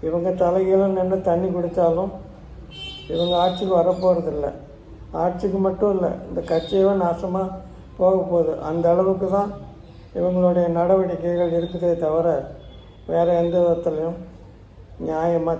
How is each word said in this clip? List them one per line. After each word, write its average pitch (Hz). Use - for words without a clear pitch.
இவங்க 170
தலைகீழ 185
நின்னு 190
தண்ணி 180
குடித்தாலும் 175
இவங்க 175
ஆட்சிக்கு 185
வரப்போறதில்ல. 170
ஆட்சிக்கு 180
மட்டும் 190
இல்லை, 180
இந்த -
கட்சியே 180
நாசமா 185
போக 185
போகுது. 170
அந்த 170
அளவுக்கு 185
தான் 202
இவங்களுடைய 180
நடவடிக்கைகள் 175
இருக்குதே 170
தவிர, 156
வேற 170
எந்த 170
விதத்துலையும் 170
நியாயமா 165